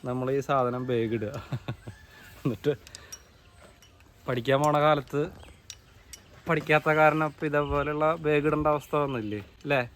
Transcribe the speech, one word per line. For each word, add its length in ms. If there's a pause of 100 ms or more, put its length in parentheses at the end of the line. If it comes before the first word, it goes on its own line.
നമ്മൾ 260
ഈ 140
സാധനം 420
ബാഗ് 280
ഇടുക. 140 (1080)
എന്നിട്ട് 300 (1500)
പഠിക്കാൻ 380
പോണ 200
കാലത്ത് 380 (1300)
പഠിക്കാത്ത 400 (120)
കാരണം 320
ഇപ്പൊ 180
ഇതേപോലെയുള്ള 560 (200)
ബാഗ് 240
ഇടേണ്ട 240
അവസ്ഥ 200 (100)
വന്നില്ലേ 360 (240)
അല്ലേ? 180 (140)